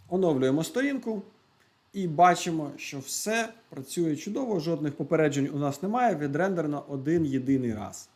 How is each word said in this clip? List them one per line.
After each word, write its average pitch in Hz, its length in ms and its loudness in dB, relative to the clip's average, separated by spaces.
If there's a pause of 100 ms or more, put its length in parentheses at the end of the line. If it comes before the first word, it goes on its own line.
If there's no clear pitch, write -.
Оновлюємо 156 560 4
сторінку 240 580 -2 (680)
і 190 160 -4
бачимо, 165 680 4
що - 220 -10
все 220 500 -4 (200)
працює 151 480 -2
чудово, 214 440 -2
жодних 147 360 -2
попереджень 143 580 2
у 143 40 -4
нас 143 240 -4
немає, 214 340 2
відрендерено 147 720 -2
один 147 380 0
єдиний 127 480 0
раз. - 420 -12